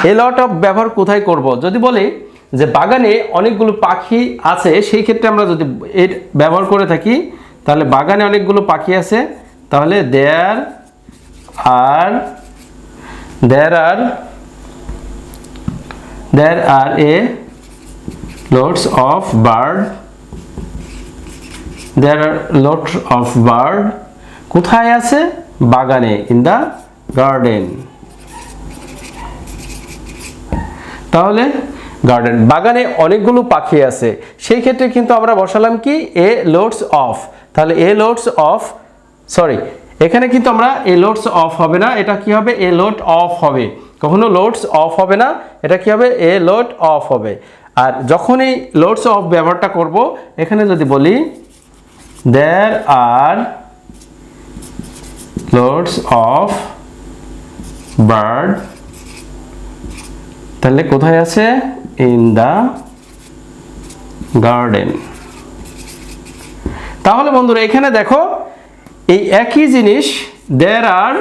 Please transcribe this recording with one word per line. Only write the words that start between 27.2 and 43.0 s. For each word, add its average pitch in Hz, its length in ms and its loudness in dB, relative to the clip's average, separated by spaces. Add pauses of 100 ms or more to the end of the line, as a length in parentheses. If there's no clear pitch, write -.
তাহলে 214 400 2 (560)
গার্ডেন, 117 400 2
বাগানে 214 500 2
অনেকগুলো 208 460 2
পাখি 151 400 2
আছে, 120 380 -2 (180)
সেই 233 200 0
ক্ষেত্রে 254 300 0
কিন্তু 240 240 2
আমরা 226 220 2
বসালাম 214 420 0
কি? 285 380 -4
A 196 280 2
lots 180 360 2
of। 127 360 0 (380)
তাহলে 156 200 2 (180)
a 208 40 2
lots 226 300 0
of, 165 340 2 (720)
সরি, 156 280 0 (420)
এখানে 240 280 2
কিন্তু 247 220 2
আমরা 240 360 0
a 180 100 4
lots 208 300 2
of 180 220 0
হবে 165 320 0
না, 240 160 0
এটা 202 200 -2
কি 202 180 -2
হবে? 214 180 2
A 190 200 0
lot 196 260 2
of 170 300 0